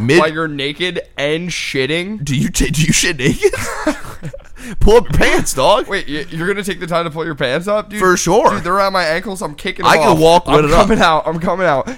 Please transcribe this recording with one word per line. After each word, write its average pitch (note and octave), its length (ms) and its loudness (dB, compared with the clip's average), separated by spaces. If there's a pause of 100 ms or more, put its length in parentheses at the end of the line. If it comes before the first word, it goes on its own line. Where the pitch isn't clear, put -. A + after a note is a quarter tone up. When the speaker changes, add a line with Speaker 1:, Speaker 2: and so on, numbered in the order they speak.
Speaker 1:
Mid- C#3+ 140 4
Speaker 2:
while D#3 140 2
you're D#3+ 160 -4
naked D3 540 -6 (140)
and D#3 340 -4
shitting. D#3+ 760 -4
Speaker 1:
Do C#3 100 -4
you D#3 140 0
t-, - 220 -2
do D#3 120 0
you - 100 2
shit F3 260 0
naked? C#3+ 360 0
<laughs> - 1300 -8
Pull G#3 180 8
up - 60 2
your - 140 -4
pants, - 360 2
dog. F#3+ 340 2
Speaker 2:
Wait, F3+ 200 -4
y-, D3 220 -6
you're D#3+ 160 -6
gonna G3+ 180 -4
take F3+ 160 -6
the F#3 60 -10
time E3+ 180 -2
to E3+ 60 -6
pull D#3+ 140 -8
your E3 100 -6
pants D3 320 -2
up, G#3 240 -2
dude? G3+ 100 -10
Speaker 1:
For F3+ 160 4
sure. G3+ 340 2
Speaker 2:
Dude, A#2+ 140 -2
they're F3 100 0
around G3 180 2
my F3+ 120 0
ankles. F#3 380 -4
I'm D3+ 120 -8
kicking F#3+ 320 -8
Speaker 1:
I - 100 6
Speaker 2:
them - 80 2
Speaker 1:
can G3 80 4
Speaker 2:
off. D#3+ 60 2
Speaker 1:
walk E3 280 6
with D#3+ 100 2
Speaker 2:
I'm D3+ 100 4
Speaker 1:
it C#3+ 60 2
up. E3+ 140 6
Speaker 2:
coming G#3+ 140 2
out. D#3+ 260 4
I'm D#3+ 140 -4
coming F3+ 260 -2
out. C#3+ 320 0